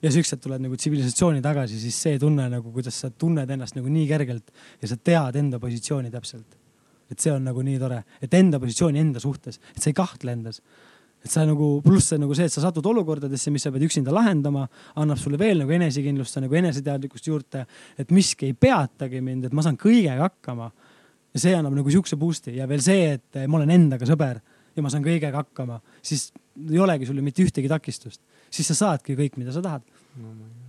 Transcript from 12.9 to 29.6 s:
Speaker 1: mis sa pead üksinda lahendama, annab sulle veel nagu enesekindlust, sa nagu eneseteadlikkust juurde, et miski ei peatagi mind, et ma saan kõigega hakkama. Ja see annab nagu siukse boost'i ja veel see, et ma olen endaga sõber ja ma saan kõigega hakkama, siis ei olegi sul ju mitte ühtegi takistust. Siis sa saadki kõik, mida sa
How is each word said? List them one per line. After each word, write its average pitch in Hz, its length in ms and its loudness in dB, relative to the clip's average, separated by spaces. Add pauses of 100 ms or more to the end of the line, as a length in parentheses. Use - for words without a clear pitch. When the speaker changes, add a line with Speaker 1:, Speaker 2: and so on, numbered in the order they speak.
Speaker 1:
mis 143 140 0
sa 147 100 -2
pead 135 120 2
üksinda 139 280 0
lahendama, 147 520 2 (340)
annab 151 180 0
sulle 143 220 -4
veel 202 180 2
nagu 139 160 0
enesekindlust, 143 600 0
sa 135 80 -4
nagu 131 100 -2
eneseteadlikkust 143 720 -2
juurde, 143 380 -6 (340)
et 139 160 -4
miski 175 360 2
ei 123 40 -2
peatagi 139 720 2
mind, 127 240 -4
et 120 80 -4
ma 156 80 2
saan 151 160 0
kõigega 196 480 4
hakkama. 120 400 -10 (680)
Ja 120 80 -4
see 180 140 4
annab 143 180 0
nagu 139 160 0
siukse 165 300 2
boost'i 156 380 -4
ja 135 120 -6
veel 143 140 0
see, 175 320 4
et - 300 -10
ma 156 120 2
olen 151 160 4
endaga 135 320 6
sõber 139 320 2 (380)
ja 151 80 -2
ma 131 80 -2
saan 147 120 0
kõigega 151 360 -2
hakkama, 123 400 -8 (240)
siis - 240 -4 (280)
ei 156 220 -2
olegi 170 280 2
sul 139 100 -4
ju 135 60 -2
mitte 143 220 0
ühtegi 139 240 0
takistust. - 520 -6 (320)
Siis - 160 -4
sa 165 60 0
saadki 143 420 0
kõik, 143 200 -2
mida 127 160 -8
sa 165 100 -6